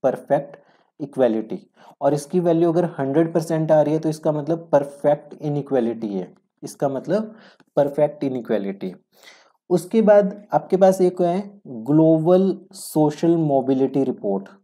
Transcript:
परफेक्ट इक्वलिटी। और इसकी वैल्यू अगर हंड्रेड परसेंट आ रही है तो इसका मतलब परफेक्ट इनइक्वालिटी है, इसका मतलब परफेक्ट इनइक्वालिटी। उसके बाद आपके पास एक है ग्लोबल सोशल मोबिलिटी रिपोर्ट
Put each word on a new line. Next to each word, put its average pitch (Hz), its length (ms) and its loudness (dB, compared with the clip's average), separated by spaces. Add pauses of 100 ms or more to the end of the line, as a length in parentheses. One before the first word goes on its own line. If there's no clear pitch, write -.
परफेक्ट - 540 -4 (440)
इक्वलिटी। 110 720 -4 (300)
और 143 140 0
इसकी 151 260 -4
वैल्यू 170 320 2
अगर 170 120 2
हंड्रेड 165 500 -2
परसेंट 160 380 -2
आ 151 100 4
रही 147 120 0
है 156 60 0
तो 156 80 -4
इसका 156 240 -4
मतलब 151 400 -6
परफेक्ट 147 720 -2
इनइक्वालिटी 131 680 -4
है, 95 240 -8 (300)
इसका - 260 -6
मतलब 175 460 -4 (420)
परफेक्ट 147 480 0
इनइक्वालिटी। 101 680 -6 (760)
उसके 180 320 0
बाद 208 500 4
आपके 151 240 -2
पास 190 240 4
एक 180 220 0
है 180 440 -4
ग्लोबल 160 920 4 (140)
सोशल 156 640 0
मोबिलिटी 135 680 0
रिपोर्ट 101 440 -4 (160)